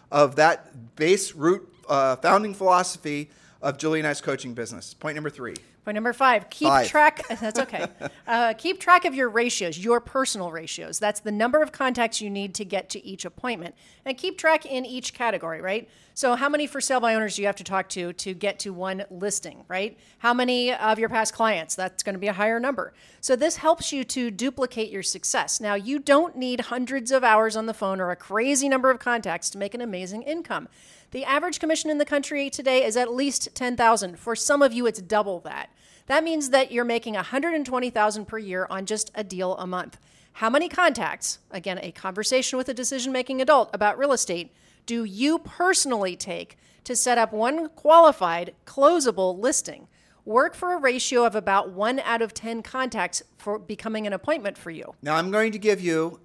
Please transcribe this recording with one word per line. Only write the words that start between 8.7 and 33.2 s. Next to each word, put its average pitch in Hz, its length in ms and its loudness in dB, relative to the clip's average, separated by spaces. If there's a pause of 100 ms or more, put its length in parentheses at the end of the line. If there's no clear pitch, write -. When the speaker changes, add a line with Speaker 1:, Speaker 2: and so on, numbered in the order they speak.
Speaker 2:
track 349 260 6
of 294 80 0
your 262 160 0
ratios, 208 480 -2
your 233 240 2
personal 233 480 -4
ratios. 160 480 -10
That's 208 220 -2
the 214 120 -6
number 240 300 2
of 294 100 0
contacts 247 500 -2
you 208 100 -8
need 196 240 -8
to 208 100 -8
get 185 240 -6
to - 160 -12
each 190 180 -12
appointment. 180 520 -10 (280)
And 269 140 -6
keep 370 220 -8
track 320 260 2
in 262 180 -6
each 254 300 -10
category, 180 480 -4
right? 196 260 -4 (280)
So 247 180 2
how 262 160 0
many 294 160 0
for 269 160 -8
sale 262 180 0
by 233 140 2
owners 220 220 0
do 202 80 -4
you - 40 -2
have 196 100 0
to 185 60 -16
talk 190 260 -2
to 175 240 -8
to 190 200 -8
get 196 280 -4
to 196 120 -8
one 190 380 -6
listing, 180 560 -6
right? 196 280 -4 (240)
How 240 140 4
many 247 400 0
of 220 240 2
your 220 120 0
past 220 260 0
clients? 202 400 0
That's 185 260 -6
gonna 196 160 -6
be 185 120 -6
a 202 40 -2
higher 220 260 2
number. 247 340 -4 (280)
So 262 140 2
this 277 220 0
helps 320 360 2
you 269 120 -4
to 240 260 -4
duplicate 240 580 -4
your 190 140 -8
success. - 580 -2
Now, 208 140 0
you 233 240 -4
don't 302 360 4
need 247 260 -4
hundreds 247 500 -4
of 262 120 4
hours 220 320 6
on 220 120 -4
the 220 80 -6
phone 190 260 -2
or 180 80 -2
a 175 60 -4
crazy 254 520 0
number 262 220 4
of 254 80 2
contacts 226 540 -4
to 196 80 -14
make 202 160 -6
an 240 60 -8
amazing 196 420 -8
income. 285 440 -6 (440)
The 262 140 -8
average 302 340 0
commission 311 320 0
in 294 80 0
the 294 60 2
country 285 440 -2
today 262 340 2
is 220 140 0
at 240 160 0
least 262 400 -2